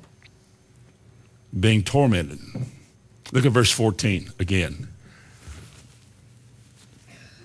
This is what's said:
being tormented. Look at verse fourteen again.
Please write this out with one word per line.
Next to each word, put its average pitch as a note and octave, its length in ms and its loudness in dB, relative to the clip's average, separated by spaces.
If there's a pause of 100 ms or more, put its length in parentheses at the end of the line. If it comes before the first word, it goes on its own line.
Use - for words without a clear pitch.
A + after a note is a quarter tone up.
(1600)
being G#2+ 240 4
tormented. F#2 560 2 (920)
Look B2+ 140 2
at C3+ 60 4
verse A2+ 180 4
fourteen A2 680 -2
again. F2+ 480 -2 (2500)